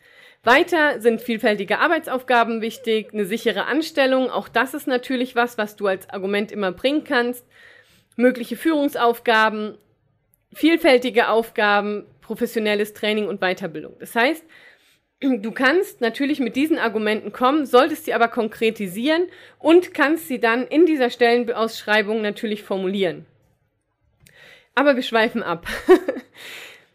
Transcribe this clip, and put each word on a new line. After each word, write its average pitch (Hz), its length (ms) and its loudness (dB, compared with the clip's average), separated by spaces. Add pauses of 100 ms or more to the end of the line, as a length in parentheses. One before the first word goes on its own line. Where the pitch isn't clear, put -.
(440)
Weiter 294 560 2
sind 226 200 2
vielfältige 208 580 -2
Arbeitsaufgaben 247 800 0
wichtig, 220 520 -4
eine 208 140 -2
sichere 202 400 -2
Anstellung. 262 640 0
Auch - 180 -6
das 247 240 -2
ist 294 140 -10
natürlich 254 480 -2
was, 233 240 -2
was 208 180 -6
du 202 100 -4
als 190 240 -2
Argument 202 420 -4
immer 196 200 -4
bringen 269 320 -2
kannst. 240 400 -4 (720)
Mögliche 240 400 0
Führungsaufgaben, 233 1200 0 (800)
vielfältige 262 760 2
Aufgaben, 208 800 0 (140)
professionelles 214 760 -4
Training 214 320 -2
und 196 140 -8
Weiterbildung. 180 580 -6
Das - 160 -14
heißt, 262 300 0 (760)
du 233 300 -2
kannst 285 500 0
natürlich 262 400 -2
mit 226 160 -4
diesen 285 220 0
Argumenten 214 540 -2
kommen, 269 340 0
solltest 277 380 2
sie 233 100 -4
aber 226 140 2
konkretisieren 220 960 -2 (320)
und 349 340 4
kannst 320 360 0
sie 247 120 -4
dann 240 260 2
in 302 200 4
dieser 269 240 2
Stellenausschreibung 220 1120 0
natürlich 208 400 -6
formulieren. 190 640 -4 (1500)
Aber 277 200 4
wir 247 80 -2
schweifen 226 400 0
ab. 170 240 -6 (220)
<laughs> - 180 6 (880)